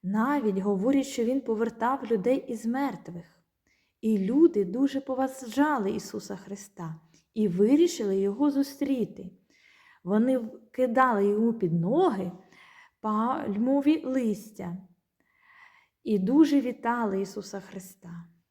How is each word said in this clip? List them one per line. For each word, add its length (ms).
навіть 540
говорять, 480
що 180
Він 180
повертав 720
людей 360
із 180
мертвих. 600
І 160
люди 480
дуже 360
поважали 920
Ісуса 440
Христа 600
і 140
вирішили 720
Його 340
зустріти. 800
Вони 460
кидали 560
Йому 260
під 200
ноги 580
пальмові 1040
листя 720
і 160
дуже 420
вітали 600
Ісуса 380
Христа. 680